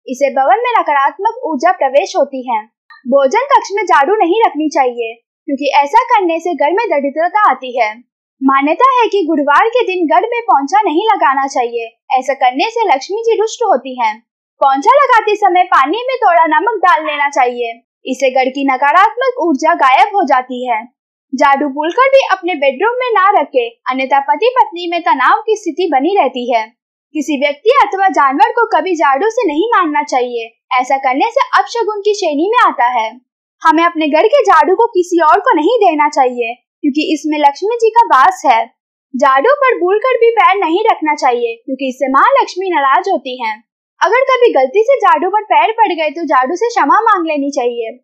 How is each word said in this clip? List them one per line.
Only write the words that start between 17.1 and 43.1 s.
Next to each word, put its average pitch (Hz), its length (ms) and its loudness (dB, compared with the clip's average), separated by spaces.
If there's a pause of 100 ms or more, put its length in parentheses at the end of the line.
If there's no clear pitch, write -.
चाहिए, 247 400 -2 (360)
इससे 262 260 -2
घर 262 180 0
की 277 180 -6
नकारात्मक 392 760 0
ऊर्जा 320 340 0
गायब 320 400 2
हो 392 120 2
जाती 254 400 -2
है। 226 120 -2 (540)
झाड़ू 277 360 2
भूलकर 349 400 0
भी 539 220 4
अपने 359 260 -4
bedroom 294 420 -2
में 508 120 -4
ना 392 200 2
रखें, 285 380 0 (220)
अन्यथा 262 340 0
पति 302 320 0
पत्नी 349 340 -2
में 339 120 -4
तनाव 339 380 2
की 427 140 0
स्थिति 359 360 -4
बनी 294 260 0
रहती 254 360 -2
है। 220 120 -2 (500)
किसी 302 240 -4
व्यक्ति 294 380 0
अथवा 392 340 0
जानवर 302 400 2
को 466 180 2
कभी 349 260 0
झाड़ू 294 340 0
से 453 180 -2
नहीं 320 220 0
मारना 311 360 0
चाहिए, 240 460 -4 (240)
ऐसा 262 240 0
करने 285 320 0
से - 160 0 (120)
अपशगुन 415 420 -4
की 415 140 0
श्रेणी 330 360 -2
में 494 120 0
आता 247 280 0
है। 226 160 -2 (540)
हमें 320 220 2
अपने 320 240 0
घर 311 200 2
के 554 160 4
झाड़ू 339 320 4
को 453 120 2
किसी 349 340 -2
और 330 180 4
को 508 160 0
नहीं 359 240 0
देना 311 300 2
चाहिए, 247 440 -2 (280)
क्योंकि 294 320 -2
इसमें 302 260 -4
लक्ष्मी 302 360 0
जी 453 140 0
का 466 180 2
वास 311 380 2
है। 233 140 4 (540)
झाड़ू 277 480 2
पर 508 180 2
भूलकर 427 380 0
भी 466 140 4
पैर 392 260 2
नहीं 370 260 -2
रखना 311 320 0
चाहिए, 240 400 -2
क्योंकि 262 340 -8
इससे 262 200 -6
माँ 277 220 2
लक्ष्मी 381 380 -2
नाराज 311 400 0
होती 269 320 -4